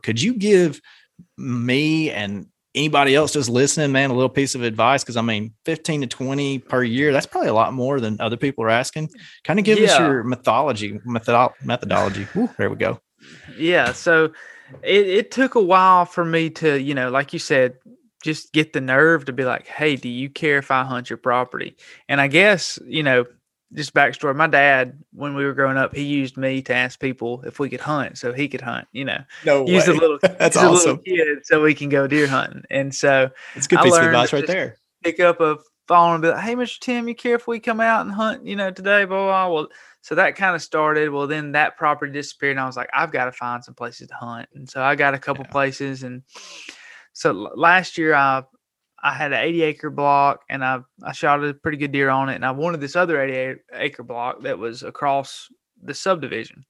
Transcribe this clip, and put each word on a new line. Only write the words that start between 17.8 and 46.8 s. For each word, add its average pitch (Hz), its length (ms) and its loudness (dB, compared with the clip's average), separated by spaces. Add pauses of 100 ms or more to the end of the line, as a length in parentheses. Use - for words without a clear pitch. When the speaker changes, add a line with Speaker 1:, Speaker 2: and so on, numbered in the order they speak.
Speaker 2:
just 156 300 -8
get 151 200 0
the 151 80 -4
nerve 139 460 2
to 135 60 -8
be 127 120 -4
like, 123 220 -4
"Hey, 151 300 -2
do 123 120 -10
you 127 200 -8
care 143 300 -2
if 139 120 -6
I 131 140 0
hunt 123 240 -8
your 123 80 -10
property?" - 600 -4 (320)
And 139 120 2
I 139 60 4
guess, 180 580 2
you 156 200 -6
know, 127 200 4 (500)
just 147 200 -8
backstory, 139 400 2
my 156 140 2
dad, 139 500 4 (140)
when 143 220 -10
we 139 100 -2
were 139 80 -2
growing 135 240 0
up, 135 180 -2
he 143 80 -6
used 143 340 -4
me 131 260 -4
to 131 120 -2
ask 127 240 -2
people 123 480 -6
if - 140 -12
we 139 80 -4
could 123 120 -10
hunt 143 380 -6
so 120 140 -6
he 139 160 -4
could 123 140 -10
hunt, 120 300 -10
you 135 120 -10
know. 123 140 -4 (260)
Speaker 1:
No 139 200 4
Speaker 2:
He's 180 240 4
a 170 40 8
Speaker 1:
way. 151 60 0
Speaker 2:
little, 156 220 2
Speaker 1:
<laughs> 180 180 2
That's 165 180 2
Speaker 2:
he's 185 80 6
a 180 60 8
little 180 240 4
Speaker 1:
awesome. 165 100 -10
Speaker 2:
kid, 160 400 0
so 156 180 4
we 151 120 6
can 143 160 -6
go 139 160 2
deer 147 200 2
hunting. - 440 -4
And 139 240 -4
so 135 360 4 (240)
Speaker 1:
It's 131 120 -6
a - 20 -2
good 175 100 6
Speaker 2:
I 151 60 6
Speaker 1:
piece 180 120 8
of 165 60 6
Speaker 2:
learned 165 140 4
Speaker 1:
advice 120 140 2
Speaker 2:
to 151 60 0
Speaker 1:
right 143 60 0
Speaker 2:
just 156 100 -2
Speaker 1:
there. 143 240 -6 (280)
Speaker 2:
pick 165 160 -2
up 170 200 4
a 151 180 2 (280)
phone 170 280 6
and 160 80 -4
be 165 60 2
like, 127 140 2
"Hey, 226 140 -4
Mister 247 240 -6
Tim, 240 280 -4
you 240 60 -6
care 240 220 -2
if 240 100 -6
we 233 140 -6
come 226 200 -2
out 226 240 2
and 202 100 -10
hunt, 220 320 -4
you 202 100 -8
know, 196 160 -2
today, 196 320 2
blah, 190 220 -2
blah, 190 220 2
blah?" 170 60 0
Well, 151 140 -2 (320)
so - 160 -8
that 160 180 4
kinda 180 240 0
started. 151 520 0
Well, 143 180 -4
then 147 240 -6
that 147 240 0
property 147 360 -2
disappeared, 143 400 -4
and 135 80 -4
I 131 60 -4
was 127 100 -10
like, 123 180 -8
"I've 151 180 -2
gotta 127 200 -2
find 120 300 -8
some 123 120 -20
places 120 340 -14
to - 60 -20
hunt." 117 400 -14
And 135 140 -20
so 135 140 -8
I 139 140 2
got 139 180 2
a 135 40 -4
couple 135 260 -6
Speaker 1:
Yeah. - 80 -20
Speaker 2:
places. 135 500 -4
And 127 200 -14 (920)